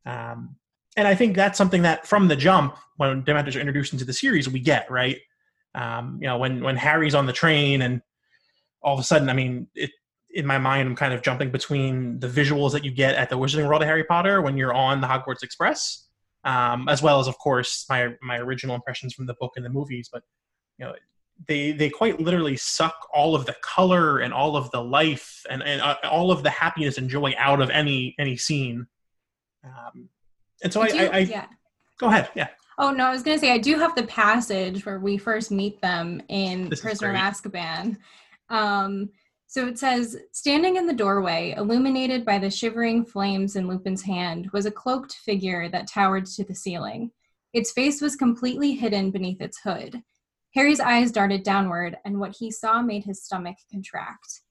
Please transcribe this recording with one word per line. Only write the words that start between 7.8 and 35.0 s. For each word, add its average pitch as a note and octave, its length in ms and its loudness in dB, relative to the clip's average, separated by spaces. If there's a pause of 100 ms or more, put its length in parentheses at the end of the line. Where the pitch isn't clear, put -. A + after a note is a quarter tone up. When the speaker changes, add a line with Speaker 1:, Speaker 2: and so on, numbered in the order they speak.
Speaker 1:
and B2+ 180 0 (800)
all C#3+ 140 0
of C3+ 60 -2
a - 20 -4
sudden, C#3+ 260 4
I B2+ 60 0
mean, B2+ 400 -2
it, - 160 -6 (400)
in D#3 160 -4
my C#3 100 2
mind, C3 320 0
I'm A#2+ 80 -4
kind C#3 160 0
of B2 80 -4
jumping C3 300 -2
between B2+ 680 -2
the B2+ 100 -6
visuals C#3+ 440 2
that C#3+ 100 -2
you C#3 80 -6
get C3 240 2
at C3 140 0
the C3 80 -2
Wizarding C#3 320 0
World D3+ 140 4
of D3+ 60 2
Harry D#3 160 2
Potter F#3 360 2
when C#3 160 0
you're C3 160 0
on C3 300 2
the C3 40 -2
Hogwarts C3 360 -2
Express, - 640 -4 (380)
um, B2 440 0
as C#3 140 2
well D3 180 6
as, B2+ 80 0
of B2+ 80 -6
course, B2+ 540 -2
my, B2 320 0
my B2 160 -6
original B2+ 360 -6
impressions B2 380 -8
from C3 140 -12
the A#2+ 120 -8
book B2 180 -8
and B2+ 100 -10
the - 20 -10
movies. B2+ 420 -6
But, A#2+ 120 -12 (560)
you B2+ 80 -12
know, A#2+ 80 -12 (520)
they, D3 260 -2
they D3 180 0
quite G#3+ 300 0
literally D#3+ 360 0
suck - 400 -2 (160)
all D3+ 220 4
of C#3 100 2
the B2 180 -6
color F3 580 4
and B2 120 -2
all D3 240 0
of B2+ 140 -2
the B2 100 -2
life C#3 680 0
and, C3 120 -6
and, C#3+ 200 -2
uh, C#3+ 220 2
all F3 260 2
of D#3+ 120 2
the D3 60 4
happiness D#3 480 0
and C3 140 -4
joy C#3 260 0
out C#3 240 4
of C3 80 4
any, C#3 500 0
any C3+ 200 -2
scene. B2 480 -2 (760)
Um, B2 460 -20 (540)
and F3+ 100 -2
so G#3+ 80 0
Speaker 2:
I A3+ 40 4
Speaker 1:
I, A3 40 2
Speaker 2:
do, B3+ 80 0
Speaker 1:
I, - 120 4
I F#3+ 100 2
Speaker 2:
yeah. F#3+ 280 0 (520)
Speaker 1:
Go B3 80 0
ahead, G#3+ 280 4
yeah. - 140 -4 (300)
Speaker 2:
Oh, C#4 120 2
no, C4 160 0
I B3+ 40 2
was C4 120 -4
gonna D#4 160 2
say, C4+ 140 4
I A#3+ 60 4
do C#4+ 200 2
have D#4+ 160 2
the A#3+ 80 -2
passage G#3 840 0
where G3 160 -6